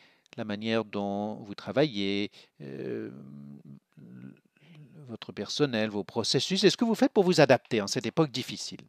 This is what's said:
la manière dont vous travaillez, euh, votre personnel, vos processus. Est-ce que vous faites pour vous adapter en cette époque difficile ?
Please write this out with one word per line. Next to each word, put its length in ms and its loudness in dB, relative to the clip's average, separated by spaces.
la 80 -6
manière 400 -2
dont 520 -4
vous 200 -12
travaillez, 760 -2
euh, 500 -8
votre 240 -12
personnel, 580 -2
vos 140 -4
processus. 600 0
Est-ce 140 6
que 80 2
vous 100 2
faites 180 2
pour 100 6
vous 160 4
adapter 400 6
en 80 0
cette 180 -2
époque 260 0
difficile ? 580 -8